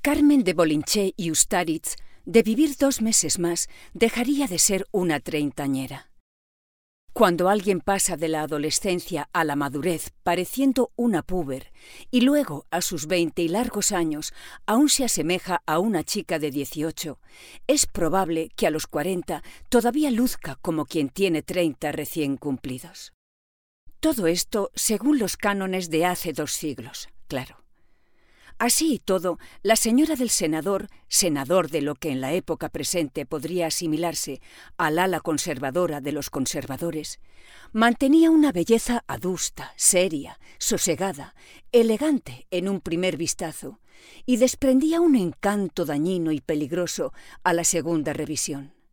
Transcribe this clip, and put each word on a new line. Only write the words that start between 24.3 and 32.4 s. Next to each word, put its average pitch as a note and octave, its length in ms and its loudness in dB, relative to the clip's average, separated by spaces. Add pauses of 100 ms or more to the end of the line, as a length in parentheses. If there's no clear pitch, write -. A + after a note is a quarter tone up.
según B3 420 2
los G#3 180 -2
cánones F#3+ 540 -2
de D#3+ 160 2
hace F3 260 -2
dos D3 200 -6
siglos, - 560 -8 (180)
claro. - 380 -10 (960)
Así B3 340 2
y - 40 -2
todo, F#3 400 0 (240)
la G#3+ 140 4
señora C#4 400 4
del A#3+ 140 0
senador, F3 580 -2 (180)
senador D#3+ 640 2
de D#3+ 100 -2
lo C#3+ 140 -2
que D#3 160 -6
en C3 100 -4
la C3 120 -4
época E3 360 -4